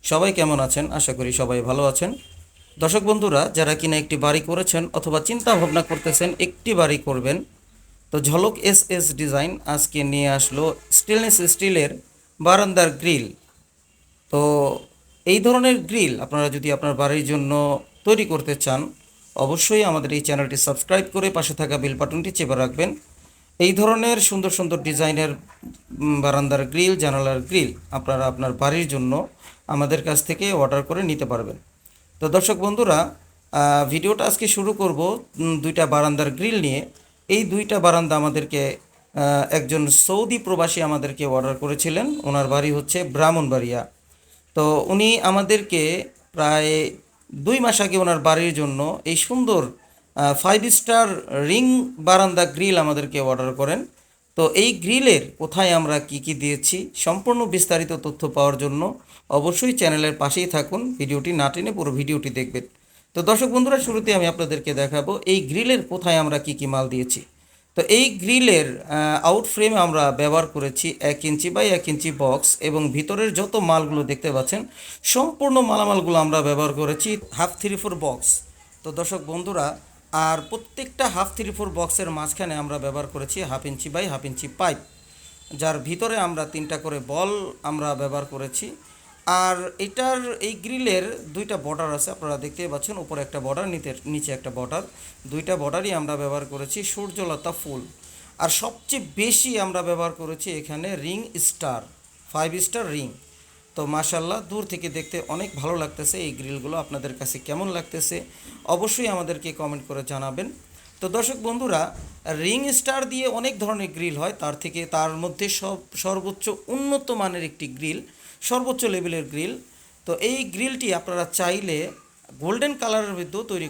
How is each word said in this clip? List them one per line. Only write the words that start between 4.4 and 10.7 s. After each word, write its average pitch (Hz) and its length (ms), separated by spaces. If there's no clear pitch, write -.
করেছেন 170 520
অথবা 156 280
চিন্তা 226 340
ভাবনা 165 280
করতেছেন 165 560
একটি 180 360
বাড়ি 151 240
করবেন, 139 460
তো 151 100
ঝলক 160 380
এস - 300
এস 175 260
ডিজাইন 151 520
আজকে 147 380
নিয়ে 143 240
আসলো 139 460